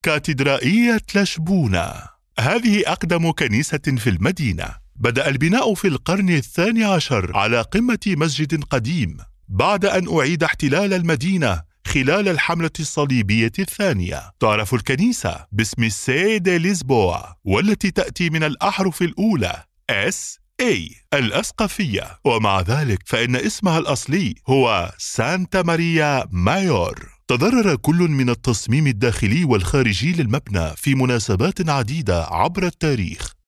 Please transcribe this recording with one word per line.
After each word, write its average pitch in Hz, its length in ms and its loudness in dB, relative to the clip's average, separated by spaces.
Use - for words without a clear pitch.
كاتدرائية 156 960 2
لشبونة. 160 760 0
هذه 208 460 2
أقدم 165 440 0
كنيسة 139 480 0
في 123 320 0
المدينة. 98 580 -2
بدأ 123 320 0
البناء 170 460 2
في 190 140 0
القرن 180 420 0
الثاني 202 540 0
عشر 147 520 0
على 110 240 2
قمة 220 460 0
مسجد 151 580 -2
قديم، 120 520 -2
بعد 175 360 0
أن 185 340 0
أعيد 151 260 2
احتلال 160 500 0
المدينة 160 680 0
خلال 156 420 2
الحملة 165 420 0
الصليبية 117 800 2
الثانية. 101 640 -2
تعرف 107 340 2
الكنيسة 131 760 -2
باسم 110 360 -2
سي 170 500 0
دي 180 200 0
ليزبوا، 131 580 2
والتي 180 460 2
تأتي 175 400 -2
من 156 140 0
الأحرف 185 580 -2
الأولى، 175 640 0
إس 113 480 -4
إي، 151 300 0
الأسقفية، 139 1080 -2
ومع 110 360 2
ذلك 113 460 0
فإن 120 300 0
اسمها 175 420 0
الأصلي 151 560 -2
هو 120 500 2
سانتا 180 640 -2
ماريا 160 680 2
مايور. 110 1000 0
تضرر 185 480 2
كل 151 200 2
من 147 340 2
التصميم 120 560 0
الداخلي 117 580 0
والخارجي 117 680 2
للمبنى 104 640 -2
في 139 180 0
مناسبات 127 720 0
عديدة 120 560 -2
عبر 143 420 -2
التاريخ 135 680 -4